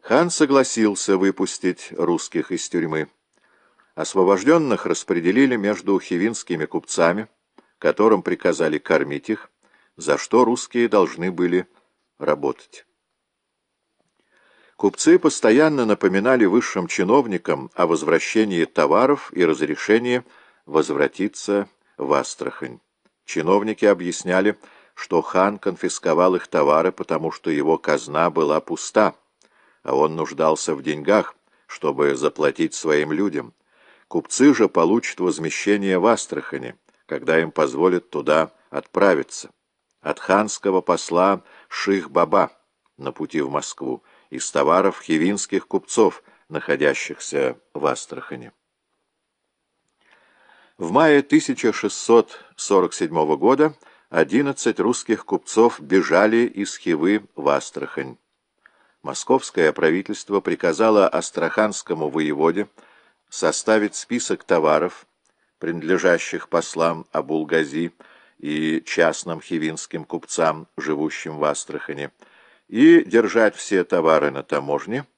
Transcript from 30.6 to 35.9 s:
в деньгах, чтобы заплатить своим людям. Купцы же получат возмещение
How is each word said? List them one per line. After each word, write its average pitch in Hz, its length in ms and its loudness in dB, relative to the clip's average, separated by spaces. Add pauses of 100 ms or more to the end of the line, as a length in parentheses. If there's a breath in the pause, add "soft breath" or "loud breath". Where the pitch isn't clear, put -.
в 69 80 -10
деньгах, 76 520 -2 (320)
чтобы 71 500 -2
заплатить 73 580 -2
своим 76 380 0
людям. 78 420 -4 (540 soft breath)
Купцы - 460 2
же 110 140 2
получат 90 520 0
возмещение 92 800 -2